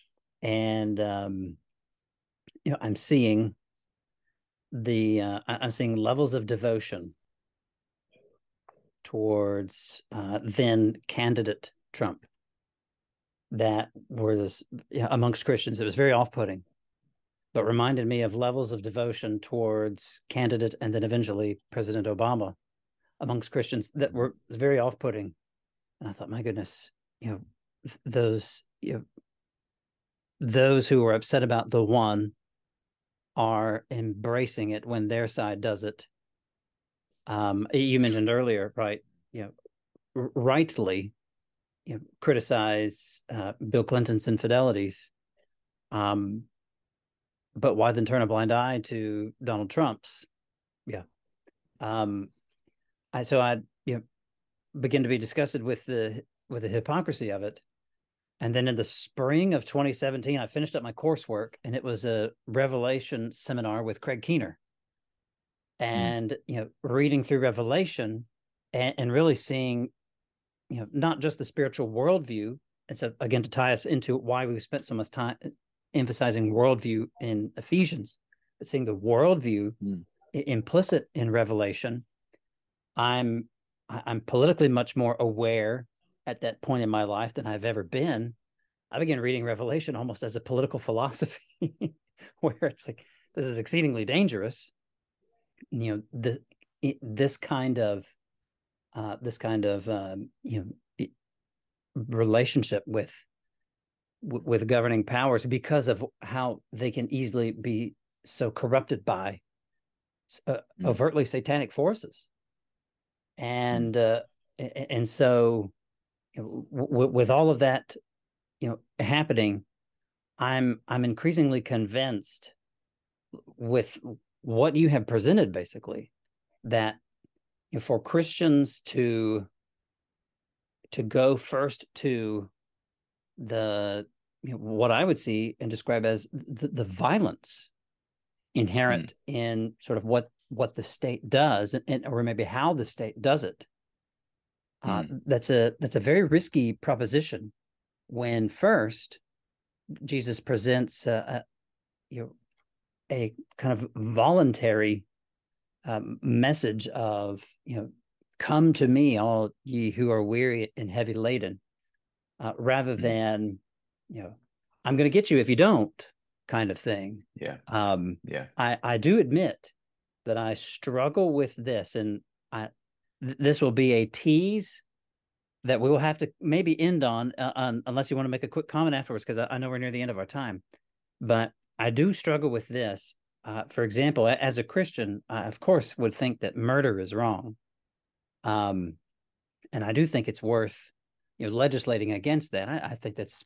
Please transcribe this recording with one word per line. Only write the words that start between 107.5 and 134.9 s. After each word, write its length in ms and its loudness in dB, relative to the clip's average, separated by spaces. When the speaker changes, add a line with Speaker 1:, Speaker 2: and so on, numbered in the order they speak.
Speaker 1:
be 420 -4
so 260 -4
corrupted 540 0
by 360 -2
s-, 160 -12
uh, 120 -2
Speaker 2:
Mm. 60 -2
Speaker 1:
overtly 380 2
satanic 480 -2
forces. 560 -2
And, 580 -2
Speaker 2:
Mm. 220 4
Speaker 1:
uh, 40 -2
a-, 220 -10
a-, 120 -8
and 160 0
so, 640 4
you 100 -12
know, 280 -10
w-, 200 -4
w-, 220 4
with 180 4
all 200 6
of 80 2
that, 380 0
you 100 -2
know, 100 -8
happening, 680 2
I'm, 500 0
I'm 160 0
increasingly 560 2
convinced 920 -4
with 400 0
what 320 4
you 140 6
have 180 4
presented, 460 4
basically, 580 -8
that, 320 0
you 60 -6
know, 40 -6
for 200 0
Christians 800 2
to, 640 0
to 100 -4
go 340 4
first 480 -4
to 520 -2
the, 720 -4
you 100 -8
know, 40 -8
what 340 0